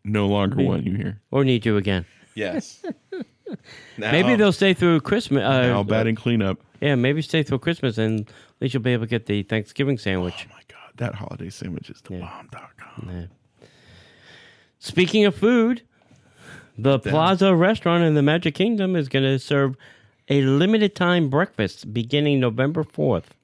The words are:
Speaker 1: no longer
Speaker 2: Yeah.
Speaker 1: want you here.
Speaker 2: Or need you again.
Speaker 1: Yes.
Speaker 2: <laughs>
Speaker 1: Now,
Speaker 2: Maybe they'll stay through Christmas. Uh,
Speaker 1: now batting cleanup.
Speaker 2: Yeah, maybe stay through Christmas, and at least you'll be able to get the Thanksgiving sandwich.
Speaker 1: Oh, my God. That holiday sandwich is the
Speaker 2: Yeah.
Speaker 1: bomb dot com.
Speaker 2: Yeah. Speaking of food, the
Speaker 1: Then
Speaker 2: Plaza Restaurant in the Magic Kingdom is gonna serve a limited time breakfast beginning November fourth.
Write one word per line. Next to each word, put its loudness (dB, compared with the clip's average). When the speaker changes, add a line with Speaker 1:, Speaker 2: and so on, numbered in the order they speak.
Speaker 1:
no 0
longer 0
Speaker 2:
Yeah. 2
Speaker 1:
want -2
you -4
here. -8
Speaker 2:
Or 0
need 0
you 4
again. 0
Speaker 1:
Yes. -8
Speaker 2:
<laughs> -10
Speaker 1:
Now, -2
Speaker 2:
Maybe 4
they'll 4
stay 2
through 2
Christmas. -2
Uh, 2
Speaker 1:
now 2
batting 0
cleanup. 0
Speaker 2:
Yeah, 0
maybe 0
stay -2
through -2
Christmas, -4
and 0
at -12
least -2
you'll -2
be 0
able -2
to -8
get -4
the -2
Thanksgiving -2
sandwich. -4
Speaker 1:
Oh, -20
my -20
God. -20
That -8
holiday -14
sandwich -12
is -20
the -16
Speaker 2:
Yeah. -12
Speaker 1:
bomb -18
dot -20
com. -18
Speaker 2:
Yeah. -10
Speaking 2
of 2
food, 2
the 2
Speaker 1:
Then -4
Speaker 2:
Plaza 4
Restaurant 2
in 2
the 4
Magic 0
Kingdom 0
is -2
gonna 0
serve 0
a 4
limited 2
time 2
breakfast -2
beginning 0
November -2
fourth. -4